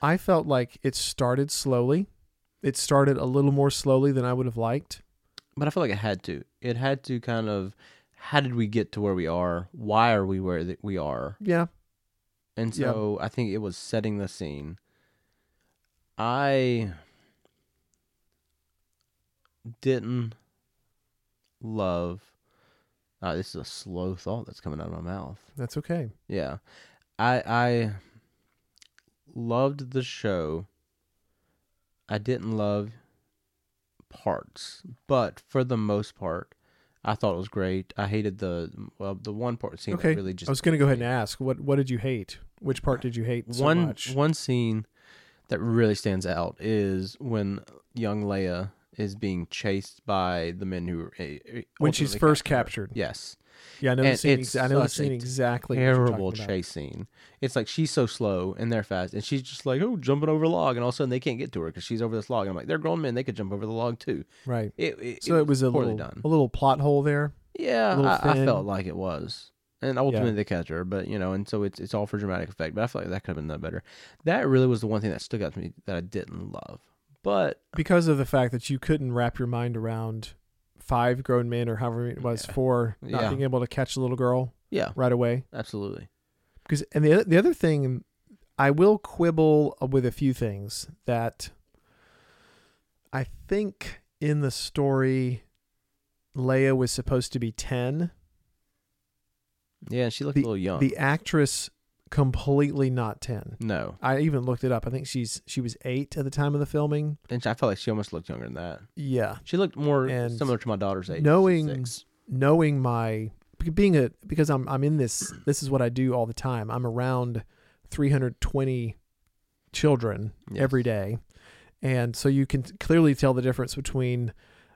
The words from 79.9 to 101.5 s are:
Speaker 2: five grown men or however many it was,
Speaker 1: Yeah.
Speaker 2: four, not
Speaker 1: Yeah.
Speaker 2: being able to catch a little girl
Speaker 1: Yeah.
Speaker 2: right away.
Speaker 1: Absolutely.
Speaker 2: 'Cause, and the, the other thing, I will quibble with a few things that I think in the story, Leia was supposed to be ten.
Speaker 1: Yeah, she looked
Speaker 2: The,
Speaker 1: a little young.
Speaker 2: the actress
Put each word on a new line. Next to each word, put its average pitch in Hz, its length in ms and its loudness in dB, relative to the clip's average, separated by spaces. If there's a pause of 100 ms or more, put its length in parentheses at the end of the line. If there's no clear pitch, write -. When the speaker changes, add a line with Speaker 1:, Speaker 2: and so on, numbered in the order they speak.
Speaker 2:
five 123 420 2
grown 123 280 2
men 120 200 0
or 113 60 0
however 117 280 -2
many 120 100 -4
it - 100 -10
was, 117 240 -2
Speaker 1:
Yeah. - 60 -12
Speaker 2:
four, 120 500 2
not 131 180 -2
Speaker 1:
Yeah. 110 80 2
Speaker 2:
being 104 120 0
able 131 180 0
to 123 80 0
catch - 300 -4
a - 20 -2
little 127 160 0
girl 127 380 2 (180)
Speaker 1:
Yeah. - 240 -2
Speaker 2:
right 127 160 2
away. 120 320 2 (100)
Speaker 1:
Absolutely. 101 540 -8 (600)
Speaker 2:
'Cause, 147 160 -2 (100)
and 151 120 4
the, 170 220 8
the 170 100 8
other 285 160 6
thing, 143 500 2 (540)
I 139 140 6
will 190 260 6
quibble 160 840 4
with 131 260 2
a 120 40 2
few 135 220 2
things 104 540 -6 (180)
that 117 460 -4 (1600)
I 135 120 -2 (220)
think - 540 -4 (200)
in 147 200 2
the 135 100 0
story, 131 920 0 (920)
Leia 131 400 4
was 127 160 2
supposed 127 420 -2
to 127 60 -4
be 117 120 -2
ten. 135 600 -2 (1800)
Speaker 1:
Yeah, 120 200 0
she 127 140 -4
looked 143 120 -2
Speaker 2:
The, 143 60 6
Speaker 1:
a - 20 0
little 113 140 0
young. 92 220 0
Speaker 2:
the - 180 2
actress 147 720 0 (400)